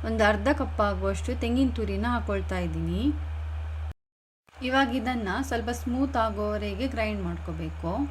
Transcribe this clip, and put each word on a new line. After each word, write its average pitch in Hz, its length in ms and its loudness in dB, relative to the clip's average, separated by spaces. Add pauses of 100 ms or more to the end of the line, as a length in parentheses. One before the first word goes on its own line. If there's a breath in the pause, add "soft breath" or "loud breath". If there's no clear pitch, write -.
ಒಂದು 220 200 2
ಅರ್ಧ 208 220 4 (100)
ಕಪ್ 247 260 -2
ಆಗುವಷ್ಟು 196 560 0
ತೆಂಗಿನ 247 360 4
ತುರಿನ 202 360 0
ಹಾಕೊಳ್ತಾ 196 520 0
ಇದ್ದೀನಿ. 165 360 0 (1700)
ಇವಾಗ 254 320 4
ಇದನ್ನ 226 300 -2 (200)
ಸ್ವಲ್ಪ 233 300 0
ಸ್ಮೂತ್ 262 460 0
ಆಗೋವರೆಗೆ 208 680 -2
ಗ್ರೈಂಡ್ 214 340 -2
ಮಾಡ್ಕೋಬೇಕು. 165 640 -4 (200)